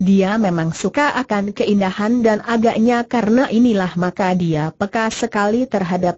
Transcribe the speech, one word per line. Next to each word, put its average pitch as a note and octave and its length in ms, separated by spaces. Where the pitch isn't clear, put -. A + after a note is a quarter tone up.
Dia G3 400
memang E3 320
suka C#4+ 480
akan G3+ 320
keindahan G#3 720
dan G#3+ 160
agaknya A#3 640
karena A#3+ 400
inilah G#3 480
maka F3+ 400
dia D#3+ 400
peka A3 400
sekali A3+ 560
terhadap F3+ 480